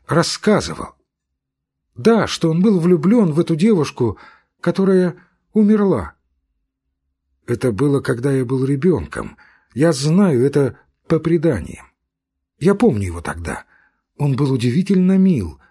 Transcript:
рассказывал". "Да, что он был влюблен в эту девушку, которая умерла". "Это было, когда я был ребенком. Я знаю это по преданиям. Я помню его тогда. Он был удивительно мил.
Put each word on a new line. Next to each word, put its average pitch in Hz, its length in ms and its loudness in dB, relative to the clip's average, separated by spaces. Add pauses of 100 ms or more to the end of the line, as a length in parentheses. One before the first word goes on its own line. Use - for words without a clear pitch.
рассказывал". - 880 -2 (1000)
"Да, 202 320 2
что - 240 -4
он 165 120 0
был 202 180 2
влюблен 180 520 2
в 147 80 0
эту 165 140 0
девушку, 151 640 0 (440)
которая 185 540 0 (360)
умерла". 202 640 0 (1300)
"Это 123 240 -2
было, 139 300 0
когда 131 320 -4
я 135 140 -2
был 131 180 -2
ребенком. 131 720 -2 (380)
Я 156 180 2
знаю 151 500 2
это 139 360 0 (280)
по 165 120 2
преданиям. 160 680 -2 (720)
Я 196 160 2
помню 131 340 0
его 85 120 -10
тогда. 82 460 -10 (500)
Он 143 200 -2
был 143 160 0
удивительно 180 680 2
мил. 143 420 0 (100)